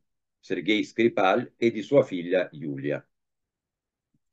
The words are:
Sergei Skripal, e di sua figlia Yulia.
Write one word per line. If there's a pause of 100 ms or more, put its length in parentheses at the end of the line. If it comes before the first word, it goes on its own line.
(380)
Sergei
Skripal,
e
di
sua
figlia
Yulia. (1300)